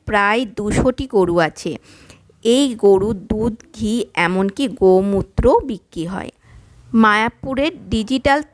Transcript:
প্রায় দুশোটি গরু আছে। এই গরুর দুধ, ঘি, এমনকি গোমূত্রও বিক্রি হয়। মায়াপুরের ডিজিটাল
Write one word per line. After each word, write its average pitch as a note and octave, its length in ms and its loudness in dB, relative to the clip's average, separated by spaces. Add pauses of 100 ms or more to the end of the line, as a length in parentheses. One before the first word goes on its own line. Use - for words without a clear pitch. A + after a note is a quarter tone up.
প্রায় G#3 360 0 (140)
দুশোটি B3 520 -2
গরু F3+ 320 2
আছে। D#3+ 320 -2 (760)
এই B3+ 200 4 (100)
গরুর G3+ 420 2 (100)
দুধ, A3 280 -4 (180)
ঘি, A3 200 -4 (220)
এমনকি F#3+ 500 0 (160)
গোমূত্রও G3 760 2
বিক্রি G#3+ 460 -10
হয়। F#3 260 -10 (640)
মায়াপুরের A3+ 800 0 (160)
ডিজিটাল B3+ 500 0 (140)